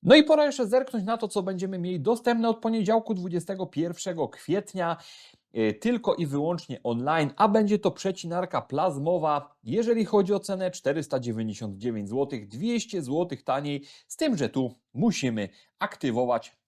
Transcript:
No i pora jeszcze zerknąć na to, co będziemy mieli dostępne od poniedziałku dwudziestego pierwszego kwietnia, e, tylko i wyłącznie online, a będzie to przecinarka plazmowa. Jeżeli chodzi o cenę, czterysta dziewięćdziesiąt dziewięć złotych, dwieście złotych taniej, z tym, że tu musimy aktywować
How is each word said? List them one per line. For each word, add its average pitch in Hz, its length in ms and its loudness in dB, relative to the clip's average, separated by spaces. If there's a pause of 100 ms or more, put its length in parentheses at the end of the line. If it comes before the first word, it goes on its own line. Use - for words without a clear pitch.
No 220 120 10
i 302 100 10
pora 302 220 6
jeszcze 254 200 -2
zerknąć 233 380 0
na 226 120 -2
to, 226 120 -4
co 202 140 -2
będziemy 190 360 -4
mieli 175 220 -4
dostępne 226 480 2
od 226 100 0
poniedziałku 220 560 0
dwudziestego 180 520 -4
pierwszego 165 600 -4
kwietnia, 180 680 -2 (560)
e, 110 200 2
tylko 220 420 0
i 170 120 -2
wyłącznie 147 560 -4
online, 139 540 0
a 214 120 4
będzie 208 300 4
to 196 120 2
przecinarka 175 720 -4
plazmowa. 151 1000 -2
Jeżeli 226 420 0
chodzi 202 300 2
o 202 60 0
cenę, 190 300 -4
czterysta 143 500 -2
dziewięćdziesiąt 110 560 -6
dziewięć 104 320 -4
złotych, 123 400 -4
dwieście 196 540 -4
złotych 143 420 -4
taniej, 143 400 -4 (240)
z - 80 -16
tym, 285 200 0
że 131 120 0
tu 127 260 -2 (200)
musimy 123 540 0 (300)
aktywować 123 760 -2 (120)